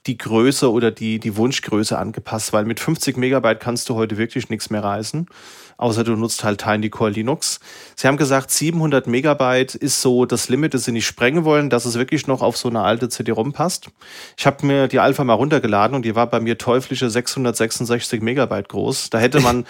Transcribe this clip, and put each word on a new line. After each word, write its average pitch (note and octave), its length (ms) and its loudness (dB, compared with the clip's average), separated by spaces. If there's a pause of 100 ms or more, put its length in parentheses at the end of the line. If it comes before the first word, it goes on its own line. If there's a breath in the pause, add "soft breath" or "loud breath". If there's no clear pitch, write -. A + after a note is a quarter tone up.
die B2+ 100 -4
Größe A#2+ 560 2
oder A#2 180 2
die, A2 280 -4
die G#2+ 180 -6
Wunschgröße A2 640 0
angepasst, - 560 -6
weil G#2 100 2
mit A2+ 160 -4
fünfzig C#3 380 -2
Megabyte B2 420 2
kannst A#2+ 300 -4
du B2 40 0
heute A2 220 -2
wirklich A#2 320 -4
nichts A2 220 -6
mehr G#2+ 120 -4
reißen, G#2+ 440 -4 (500 loud breath)
außer A#2 260 0
du A2+ 140 0
nutzt A2+ 280 -4
halt G#2 180 -2
Tiny G#2+ 260 -2
Core G#2+ 220 -2
Linux. A2 500 -4 (340 loud breath)
Sie - 140 0
haben C#3+ 80 2
gesagt, C3+ 340 2
siebenhundert D#3 560 2
Megabyte C3 680 2
ist - 260 -2
so B2 240 4
das A#2+ 240 -2
Limit, C#3+ 240 0
das C3 120 -2
sie B2 80 -2
nicht A2+ 140 -2
sprengen D3 380 0
wollen, D3 240 4
dass A#2+ 160 0
es A#2+ 140 -2
wirklich C3+ 280 -2
noch C3 140 0
auf A2+ 160 2
so B2 140 -2
eine A2+ 100 0
alte A2 300 0
C-D-rom A2+ 420 -2
passt. - 360 -4 (500 loud breath)
Ich - 80 2
hab C3+ 160 2
mir C#3 260 4
die B2+ 120 2
Alpha C3+ 240 2
mal A#2 100 4
runtergeladen A#2 600 2
und B2 120 -2
die A2 80 -2
war A#2 120 2
bei A#2 140 0
mir A2+ 160 -2
teuflische B2+ 540 0
sechshundertsechsundsechzig A#2 1120 -2
Megabyte A#2+ 480 -2
groß. G#2+ 400 -4
Da A#2 80 0
hätte B2+ 220 4
man B2 300 2